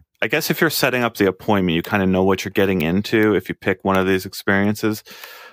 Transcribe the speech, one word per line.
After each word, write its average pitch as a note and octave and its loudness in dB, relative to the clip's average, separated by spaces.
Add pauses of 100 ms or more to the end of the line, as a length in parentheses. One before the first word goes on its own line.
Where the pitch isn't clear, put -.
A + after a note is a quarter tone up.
(220)
I A2 -2
guess D3+ -2
if D#3+ -2
you're E3 2
setting B2+ 0
up A2+ -2
the G2+ 2
appointment, F#2 0
you E2+ 0
kinda G2 0
know F#2 2
what F#2+ 0
you're F#2+ -8
getting F#2+ 2
into G#2 2
if F#2+ 0
you - -8
pick - -4
one F#2+ 2
of F#2+ 2
these F#2+ 0
experiences. G#2 0 (500)